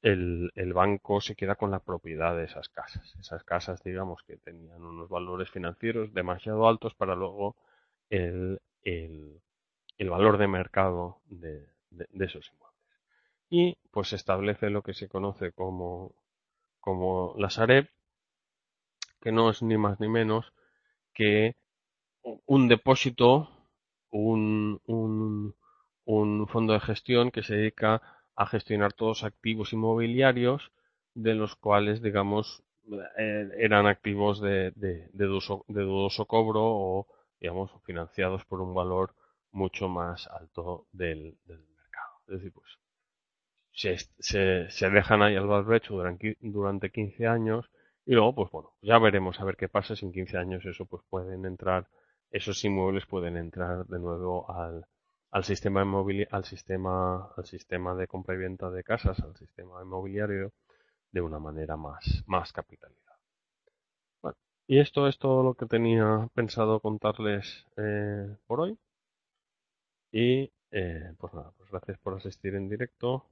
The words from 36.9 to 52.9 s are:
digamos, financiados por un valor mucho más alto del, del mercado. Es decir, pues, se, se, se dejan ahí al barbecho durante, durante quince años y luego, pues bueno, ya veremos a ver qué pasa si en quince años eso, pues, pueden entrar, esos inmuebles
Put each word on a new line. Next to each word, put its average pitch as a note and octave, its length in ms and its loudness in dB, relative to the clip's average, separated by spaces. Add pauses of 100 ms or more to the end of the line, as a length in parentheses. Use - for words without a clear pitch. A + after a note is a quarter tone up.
digamos, F#2 300 -6 (140)
financiados F#2 640 -4
por F#2+ 160 -8
un F#2 120 -8
valor F#2 400 0 (380)
mucho F#2+ 380 -4
más F2 380 -6
alto E2+ 640 -12
del, D#2+ 540 -8
del E2 140 -20
mercado. - 540 -18 (140)
Es F#2+ 80 -12
decir, F#2+ 180 -12
pues, - 260 -20 (920)
se, F#2 240 -2 (200)
se, F#2+ 540 0
se F#2+ 180 0
dejan G#2 320 6
ahí G#2 140 6
al G2 120 0
barbecho G#2 460 2
durante, F#2+ 460 -4
durante G2+ 500 -4
quince A2 380 -4
años A2+ 420 0 (360)
y C3+ 80 2
luego, A#2 200 8
pues G2 180 -2
bueno, D#2 200 -14 (100)
ya A2+ 160 6
veremos G2 420 4
a G2 40 -6
ver F#2+ 140 -4
qué F#2+ 100 -6
pasa - 280 -2
si - 100 -12
en F2+ 80 -8
quince F#2 240 -6
años F2+ 280 -6
eso, F#2 200 -10
pues, - 240 -16
pueden F#2 360 -8
entrar, F#2 420 -2 (440)
esos G#2+ 320 -6
inmuebles F#2+ 420 0